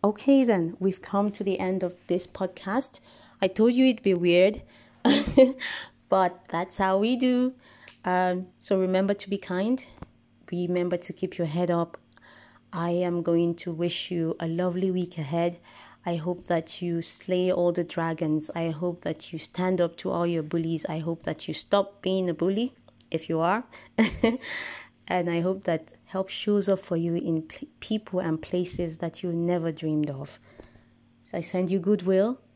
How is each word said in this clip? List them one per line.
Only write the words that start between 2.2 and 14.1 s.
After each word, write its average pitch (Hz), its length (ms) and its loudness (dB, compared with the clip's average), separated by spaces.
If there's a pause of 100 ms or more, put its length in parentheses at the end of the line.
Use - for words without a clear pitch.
podcast. 196 720 -6 (420)
I 190 80 2
told 226 260 4
you 262 120 8
it'd 247 160 4
be 190 120 4
weird, 175 480 6 (760)
<laughs> - 680 2
but 185 400 2
that's 175 300 -4
how 190 200 4
we 233 180 2
do. 254 380 2 (500)
Um, 180 440 2 (100)
so 196 200 0
remember 190 360 2
to 196 160 -8
be 196 80 -2
kind. 208 460 -2 (680)
Remember 175 460 0
to 175 160 -8
keep - 260 -6
your 170 80 0
head 175 240 0
up. 170 280 0 (760)
I 170 180 -4
am 175 320 0
going 170 340 2
to 175 160 -8
wish 170 380 -4